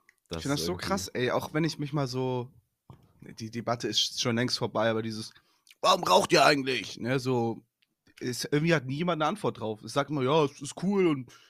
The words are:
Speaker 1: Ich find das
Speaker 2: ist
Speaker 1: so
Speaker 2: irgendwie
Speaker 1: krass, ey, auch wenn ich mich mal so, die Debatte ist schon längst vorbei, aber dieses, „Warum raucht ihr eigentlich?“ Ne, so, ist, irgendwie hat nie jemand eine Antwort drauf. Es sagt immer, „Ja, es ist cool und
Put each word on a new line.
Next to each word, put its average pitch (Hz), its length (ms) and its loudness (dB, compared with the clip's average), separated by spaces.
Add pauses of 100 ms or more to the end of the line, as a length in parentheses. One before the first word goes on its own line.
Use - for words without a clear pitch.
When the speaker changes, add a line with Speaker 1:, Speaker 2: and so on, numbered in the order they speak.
(320)
Speaker 1:
Ich 85 120 -6
find 139 80 -2
das 147 80 -2
Speaker 2:
ist - 60 -4
Speaker 1:
so 175 80 -2
Speaker 2:
irgendwie - 120 -8
Speaker 1:
krass, 190 220 -2
ey, 123 240 -2
auch 131 220 -2
wenn 156 100 0
ich 151 160 -4
mich 143 140 -6
mal 143 140 -2
so, 127 440 -4 (720)
die - 280 -14
Debatte 117 380 -4
ist - 340 -2
schon 120 140 2
längst 120 220 0
vorbei, 110 320 0
aber 110 120 0
dieses, 110 320 -8 (480)
„Warum 180 220 4
raucht 185 300 4
ihr 151 120 8
eigentlich?“ 135 540 2
Ne, 127 200 0
so, 120 440 0 (560)
ist, - 320 -6
irgendwie 156 220 4
hat 143 120 0
nie 131 120 -4
jemand 170 240 0
eine 151 80 2
Antwort 120 300 -4
drauf. 110 240 -6
Es 113 100 -12
sagt 143 160 0
immer, 147 140 -2
„Ja, 151 220 4
es - 160 -6
ist 143 220 -10
cool 190 240 2
und 135 240 -2 (180)